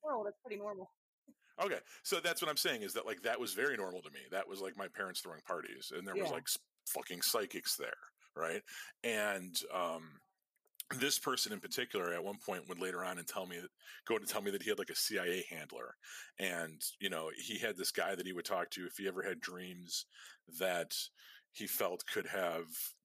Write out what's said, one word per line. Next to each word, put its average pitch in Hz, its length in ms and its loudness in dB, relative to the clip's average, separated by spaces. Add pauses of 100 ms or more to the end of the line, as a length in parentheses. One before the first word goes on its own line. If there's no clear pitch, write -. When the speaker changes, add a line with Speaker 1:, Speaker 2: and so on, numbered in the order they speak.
Speaker 1:
world, 254 240 0
it's 202 160 -6
pretty 214 140 -6
normal. 202 380 -6 (640)
Speaker 2:
Okay, 180 180 2 (240)
so 190 160 4
that's 170 240 4
what 160 80 4
I'm 143 60 2
saying, 127 260 4
is 98 120 -2
that, 117 120 0
like, 107 160 -2
that 117 160 4
was 117 160 0
very 131 220 6
normal 92 260 -2
to - 80 -12
me. 71 100 -12 (100)
That 95 180 2
was, 98 120 -4
like, 95 160 -2
my 95 120 -4
parents 95 320 -2
throwing 82 220 -8
parties, - 520 -4
and 90 120 -4
there 98 100 -2
was, 190 120 2
Speaker 1:
Yeah. 147 40 0
Speaker 2:
like, - 160 -2
s-, - 100 2 (300)
fucking - 340 -2
psychics - 540 2
there, 69 200 -4 (380)
right? 82 280 0 (420)
And, 101 520 2 (160)
um, 82 480 0 (760)
this 139 220 4
person 123 340 2
in 98 80 -4
particular 98 540 0
at 87 100 0
one 101 140 -4
point 90 300 -4
would 87 120 -6
later 90 240 0
on 92 140 -2
and 82 100 -8
tell 95 180 -2
me, 87 140 -6 (460)
go 113 120 4
to 98 80 -2
tell 107 160 2
me 101 100 2
that 98 100 0
he 107 80 2
had, 101 80 4
like, 92 120 -2
a - 60 -2
C 104 220 4
I 90 80 4
A 87 240 2
handler. 71 460 -8 (420)
And, 85 440 0 (180)
you 98 100 2
know, 80 260 0
he 110 220 -4
had 107 180 0
this 95 160 0
guy 95 240 4
that 90 100 0
he 95 80 -4
would 87 120 -2
talk 87 260 2
to 90 140 -4
if - 120 -6
he 98 100 2
ever 92 140 0
had 92 180 -2
dreams 90 640 -6 (540)
that 90 360 4 (560)
he 104 140 -6
felt 90 400 2
could 98 200 0
have 85 400 2 (380)